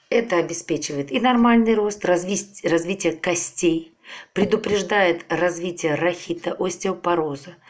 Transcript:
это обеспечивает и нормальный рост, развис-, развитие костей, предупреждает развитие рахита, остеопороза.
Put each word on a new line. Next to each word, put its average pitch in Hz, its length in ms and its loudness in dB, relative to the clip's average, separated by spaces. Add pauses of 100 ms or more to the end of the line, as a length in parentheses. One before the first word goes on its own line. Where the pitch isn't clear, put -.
это 233 260 2
обеспечивает 151 760 -2
и 240 80 0
нормальный 233 540 6
рост, 208 280 0
развис-, 180 640 -2
развитие 165 460 0
костей, - 840 -2 (380)
предупреждает 196 960 0
развитие 170 680 -2
рахита, 175 640 -2
остеопороза. 175 960 -2 (140)